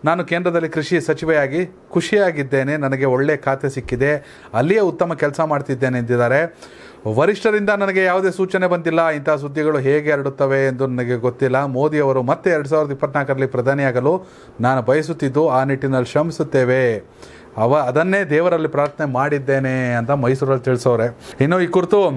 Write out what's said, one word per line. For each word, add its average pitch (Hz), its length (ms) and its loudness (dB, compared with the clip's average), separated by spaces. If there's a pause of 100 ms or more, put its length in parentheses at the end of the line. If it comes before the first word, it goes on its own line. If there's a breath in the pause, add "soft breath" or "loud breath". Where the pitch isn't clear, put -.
ನಾನು 170 200 0
ಕೇಂದ್ರದಲ್ಲಿ 170 440 -2
ಕೃಷಿ 160 320 -2
ಸಚಿವೆಯಾಗಿ 151 640 0 (240)
ಖುಷಿಯಾಗಿದ್ದೇನೆ. 151 880 0
ನನಗೆ 135 280 0
ಒಳ್ಳೆ 139 320 2
ಖಾತೆ 135 320 -2
ಸಿಕ್ಕಿದೆ. 135 420 -2 (420 loud breath)
ಅಲ್ಲಿಯೇ 160 260 2
ಉತ್ತಮ 170 340 0
ಕೆಲಸ 147 260 -2
ಮಾಡ್ತಿದ್ದೇನೆ" 139 600 -2
ಎಂದಿದ್ದಾರೆ. 120 400 2 (680 loud breath)
"ವರಿಷ್ಠರಿಂದ 202 640 0
ನನಗೆ 196 340 0
ಯಾವುದೇ 185 280 2
ಸೂಚನೆ 185 360 -2
ಬಂದಿಲ್ಲ. 165 420 2
ಇಂಥ 147 200 -4
ಸುದ್ದಿಗಳು 147 480 0
ಹೇಗೆ 147 340 0
ಹರಡುತ್ತವೆ 139 560 0
ಎಂದು 131 200 -2
ನನಗೆ 123 280 -2
ಗೊತ್ತಿಲ್ಲ. 127 480 0
ಮೋದಿ 143 360 -2
ಅವರು 135 240 2
ಮತ್ತೆ 160 260 0
ಎರಡ್ 151 180 0
ಸಾವಿರದ 151 240 0
ಇಪ್ಪತ್ನಾಲ್ಕರಲ್ಲಿ 139 560 -2
ಪ್ರಧಾನಿಯಾಗಲು 131 640 0 (480 loud breath)
ನಾನು 127 200 2
ಬಯಸುತ್ತಿದ್ದು, 147 680 0
ಆ 131 140 2
ನಿಟ್ಟಿನಲ್ಲಿ 135 480 -2
ಶ್ರಮಿಸುತ್ತೇವೆ. 131 840 0 (600 loud breath)
ಅವ-, 127 300 2
ಅದನ್ನೇ 180 360 0
ದೇವರಲ್ಲಿ 160 440 0
ಪ್ರಾರ್ಥನೆ 143 460 -2
ಮಾಡಿದ್ದೇನೆ" 131 800 0
ಅಂತ 117 180 -2
ಮೈಸೂರಲ್ಲಿ 131 520 0
ತಿಳಿಸೋರೆ. 120 540 0 (240 loud breath)
ಇನ್ನು 170 200 2
ಈ 175 60 0
ಕುರಿತು 180 340 2 (160)